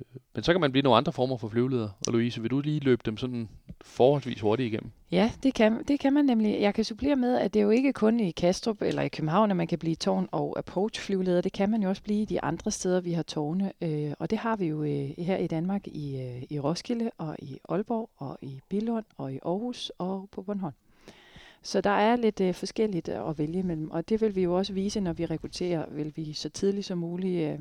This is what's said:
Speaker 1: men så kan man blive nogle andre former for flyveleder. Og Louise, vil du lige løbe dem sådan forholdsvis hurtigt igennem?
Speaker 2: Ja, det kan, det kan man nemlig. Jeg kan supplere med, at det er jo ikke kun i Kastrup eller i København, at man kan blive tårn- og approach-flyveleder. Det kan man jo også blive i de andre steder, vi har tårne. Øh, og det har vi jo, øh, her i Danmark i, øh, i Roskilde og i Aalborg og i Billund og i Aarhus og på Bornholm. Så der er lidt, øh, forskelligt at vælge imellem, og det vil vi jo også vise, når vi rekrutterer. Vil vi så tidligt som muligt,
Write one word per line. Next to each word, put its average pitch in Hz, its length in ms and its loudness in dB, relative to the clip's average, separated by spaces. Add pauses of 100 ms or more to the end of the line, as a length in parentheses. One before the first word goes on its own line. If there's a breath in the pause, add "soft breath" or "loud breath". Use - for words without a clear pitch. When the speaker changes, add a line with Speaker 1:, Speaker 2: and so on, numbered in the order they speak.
(340)
Speaker 1:
men 113 100 -4
så 165 80 6
kan 180 80 2
man 143 120 2
blive 135 100 4
nogle 131 140 8
andre 143 160 4
former 131 240 -2
for 117 120 -6
flyveleder. 117 400 0 (180)
Og 113 60 0
Louise, 117 300 0
vil 117 80 -2
du 135 100 0
lige 151 200 -2
løbe 135 240 4
dem 110 120 -2
sådan 120 320 -6 (320)
forholdsvis 127 600 2
hurtigt 110 260 2
igennem? 110 240 -4 (200)
Speaker 2:
Ja, 196 220 4 (100)
det 269 120 4
kan, 220 300 4
det 285 160 2
kan 277 120 4
man 294 120 6
nemlig. 220 360 4
Jeg 202 140 4
kan 220 100 0
supplere 262 320 0
med, 247 220 2
at - 160 0
det 214 60 6
er 208 40 6
jo 202 60 4
ikke 262 220 4
kun 226 280 2
i 196 100 2
Kastrup 190 520 0
eller 151 200 0
i 147 60 0
København, 165 420 2
at 190 60 2
man 170 100 0
kan 165 120 -2
blive 165 180 -2
tårn- 190 360 0
og 147 260 -2
approach-flyveleder. 185 840 0
Det 185 120 -2
kan 202 180 0
man 220 120 2
jo 185 60 2
også 196 140 -2
blive 208 200 0
i - 20 -4
de 180 180 -2
andre 165 280 -2
steder, 185 300 0
vi 175 120 -2
har 170 100 0
tårne. 165 580 -2
Øh, 151 380 -2
og 160 120 -4
det 220 80 0
har 226 180 -2
vi 196 100 -2
jo, 151 160 -2
øh, 139 360 -2
her 175 180 0
i 180 100 0
Danmark 180 400 -2
i, 139 340 -8
øh, 123 300 -8
i 147 100 -4
Roskilde 226 580 -2
og 160 200 -8
i 135 200 -12 (100)
Aalborg 220 480 -4
og - 260 -10
i 135 260 -12
Billund 226 360 -2 (120)
og 135 160 -8
i 131 120 -8
Aarhus 220 540 -6
og 190 340 -6
på 202 100 -10
Bornholm. 185 320 -6 (880 loud breath)
Så - 160 -2
der 196 100 2
er 208 260 4
lidt, 226 240 0
øh, 180 140 2
forskelligt 196 540 -2
at 160 300 -4
vælge 156 200 -2
imellem, 165 320 -2
og 165 180 -4
det 220 120 0
vil 214 160 2
vi 190 60 2
jo 175 140 2
også 196 160 0
vise, 196 280 -2
når 180 120 0
vi 165 140 -4
rekrutterer. 165 640 -4
Vil 151 260 -6
vi 151 160 -6
så - 160 -8
tidligt 196 380 -2
som 180 120 -4
muligt, 175 500 -2 (120)